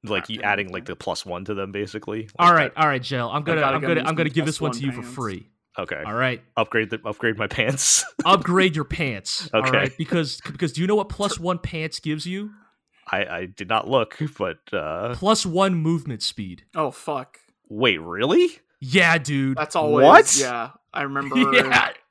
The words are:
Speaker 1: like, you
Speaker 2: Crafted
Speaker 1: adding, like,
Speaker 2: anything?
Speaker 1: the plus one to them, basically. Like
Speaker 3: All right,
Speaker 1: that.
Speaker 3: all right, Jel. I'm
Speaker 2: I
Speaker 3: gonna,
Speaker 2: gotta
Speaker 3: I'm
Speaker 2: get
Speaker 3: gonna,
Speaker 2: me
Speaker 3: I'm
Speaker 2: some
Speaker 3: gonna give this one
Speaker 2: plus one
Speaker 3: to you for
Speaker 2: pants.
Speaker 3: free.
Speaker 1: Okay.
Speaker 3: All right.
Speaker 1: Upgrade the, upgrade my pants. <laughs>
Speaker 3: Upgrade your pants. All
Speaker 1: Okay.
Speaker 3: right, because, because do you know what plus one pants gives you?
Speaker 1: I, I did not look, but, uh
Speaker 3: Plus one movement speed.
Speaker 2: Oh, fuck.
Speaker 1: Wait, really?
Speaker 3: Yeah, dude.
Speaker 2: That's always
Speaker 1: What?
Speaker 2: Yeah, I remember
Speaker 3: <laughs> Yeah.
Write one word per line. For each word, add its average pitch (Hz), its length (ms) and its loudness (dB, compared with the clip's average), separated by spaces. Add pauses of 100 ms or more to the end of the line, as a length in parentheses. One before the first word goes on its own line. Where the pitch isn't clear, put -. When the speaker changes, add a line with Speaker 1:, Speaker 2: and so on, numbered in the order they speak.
Speaker 1:
like, 104 240 -4
you 110 120 -8
Speaker 2:
Crafted - 40 -8
Speaker 1:
adding, 101 240 0
like, 90 140 -10
Speaker 2:
anything? - 100 -18
Speaker 1:
the - 40 -10
plus - 300 -8
one 90 200 -8
to 107 80 -6
them, 98 180 -6
basically. 104 500 -8
Like 110 160 -14
Speaker 3:
All 175 160 8
right, 151 200 2
Speaker 1:
that. 156 60 -4
Speaker 3:
all 156 80 4
right, 131 140 -2
Jel. 123 280 -4
I'm 143 120 -4
Speaker 2:
I - 40 -8
Speaker 3:
gonna, 160 140 0
Speaker 2:
gotta 135 160 2
Speaker 3:
I'm 151 40 -2
Speaker 2:
get 151 80 -4
Speaker 3:
gonna, 170 80 2
Speaker 2:
me 156 60 0
Speaker 3:
I'm - 60 -2
Speaker 2:
some 160 80 -2
Speaker 3:
gonna 156 140 0
give 147 160 0
this 156 140 -4
one 151 120 -2
Speaker 2:
plus 117 40 -6
one 120 40 -8
Speaker 3:
to 139 60 -4
you 131 60 -2
for 123 100 -10
Speaker 2:
pants. 123 120 -14
Speaker 3:
free. 104 360 -8 (280)
Speaker 1:
Okay. 82 280 -8
Speaker 3:
All 107 80 -8
right. 123 280 -2 (140)
Speaker 1:
Upgrade 110 340 0
the, 113 140 -8
upgrade 110 320 -4
my 104 100 -4
pants. - 580 0 (100)
<laughs> - 100 -6
Speaker 3:
Upgrade 180 520 4
your 151 100 -2
pants. 135 680 -6
All 113 80 2
Speaker 1:
Okay. 131 160 0
Speaker 3:
right, 104 220 0
because, 160 420 -4 (100)
because 147 220 -4
do 151 80 -6
you 180 60 0
know 208 100 2
what 202 120 -2
plus 202 300 -4
one 170 200 -4
pants 160 420 -8
gives 151 260 -4
you? 202 240 -8 (580)
Speaker 1:
I, 95 180 -2
I 87 200 -8
did 95 220 -12
not 110 200 0
look, 120 300 0 (200)
but, 90 200 -4 (140)
uh 90 420 -4
Speaker 3:
Plus 208 320 2
one 185 280 2
movement 156 480 -2
speed. 92 420 -8 (100)
Speaker 2:
Oh, 156 160 -2
fuck. - 480 -8 (300)
Speaker 1:
Wait, 107 320 2
really? 131 500 2 (300)
Speaker 3:
Yeah, 165 380 4
dude. 135 380 -2
Speaker 2:
That's 151 200 -4
always 147 280 6
Speaker 1:
What? 311 340 10
Speaker 2:
Yeah, 123 320 -2 (240)
I - 80 -4
remember 139 340 -4
Speaker 3:
<laughs> 185 160 4
Yeah. - 380 4 (200)